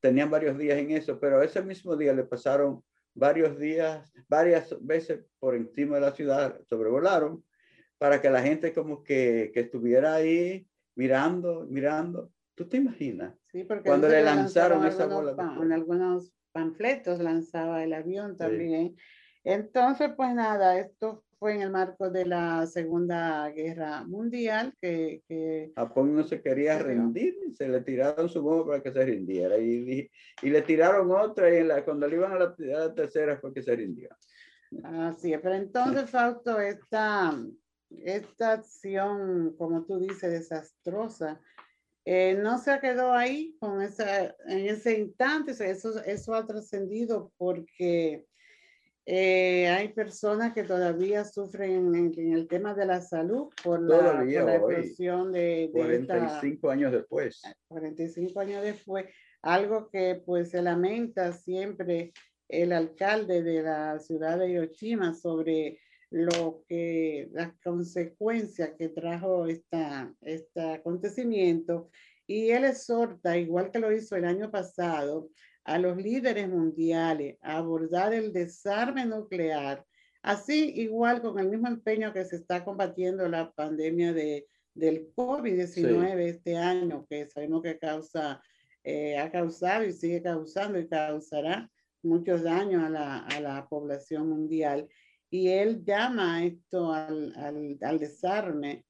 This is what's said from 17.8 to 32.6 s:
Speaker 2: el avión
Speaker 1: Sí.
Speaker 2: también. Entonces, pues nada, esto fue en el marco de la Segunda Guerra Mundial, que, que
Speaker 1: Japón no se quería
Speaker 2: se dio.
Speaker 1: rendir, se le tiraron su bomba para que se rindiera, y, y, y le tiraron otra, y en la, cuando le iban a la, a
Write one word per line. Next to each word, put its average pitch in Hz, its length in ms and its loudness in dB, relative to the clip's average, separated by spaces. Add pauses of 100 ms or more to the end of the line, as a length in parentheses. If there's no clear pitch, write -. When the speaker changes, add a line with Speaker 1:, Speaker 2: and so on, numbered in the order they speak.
Speaker 2:
el 160 100 -2
avión 190 400 -6
Speaker 1:
Sí. 175 60 -14
Speaker 2:
también. 170 580 0 (480)
Entonces, 254 720 2
pues 247 180 0
nada, 208 440 4
esto 214 460 -6 (140)
fue 208 160 0
en 202 80 -2
el 196 80 -2
marco 190 400 -2
de 185 160 0
la 170 400 0
Segunda 165 840 -2
Guerra 156 540 -6
Mundial, 226 760 -4
que, 160 480 -4
que 160 480 -6
Speaker 1:
Japón 135 400 2
no 156 80 2
se 156 180 -6
quería 147 360 2
Speaker 2:
se 143 60 -2
dio. 139 40 -2
Speaker 1:
rendir, 120 460 0 (200)
se 139 140 -4
le 127 140 2
tiraron 143 460 0
su 165 140 -2
bomba 160 240 2
para 143 160 -2
que 127 100 -6
se 131 120 4
rindiera, 95 520 0
y, 120 360 0
y, 135 180 -4 (320)
y 139 80 0
le 147 120 6
tiraron 175 500 6
otra, 196 420 6
y 170 40 8
en 160 100 4
la, 143 160 2
cuando 147 240 0
le 160 80 0
iban 190 160 0
a 185 80 -2
la, 175 60 6
a 156 400 -4